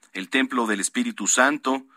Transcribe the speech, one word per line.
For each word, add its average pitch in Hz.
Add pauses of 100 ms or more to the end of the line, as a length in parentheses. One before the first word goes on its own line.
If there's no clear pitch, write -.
(140)
el 95
templo 131
del 104
Espíritu 107
Santo, 135 (140)